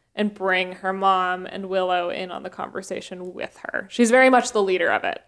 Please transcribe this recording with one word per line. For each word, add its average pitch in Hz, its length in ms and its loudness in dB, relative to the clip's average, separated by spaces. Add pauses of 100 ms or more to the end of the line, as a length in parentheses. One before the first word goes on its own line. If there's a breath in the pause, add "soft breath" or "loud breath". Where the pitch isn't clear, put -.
(140)
and 208 200 -2
bring 185 380 0
her 190 200 -4
mom 185 540 2
and 196 220 -10
Willow 180 420 0
in 180 200 -6
on 156 120 -10
the 180 80 -10
conversation 185 800 -10
with - 320 -12
her. - 260 -6
She's 233 200 2
very 262 180 8
much 247 240 4
the 214 100 2
leader 185 280 2
of 104 140 0
it. - 240 -4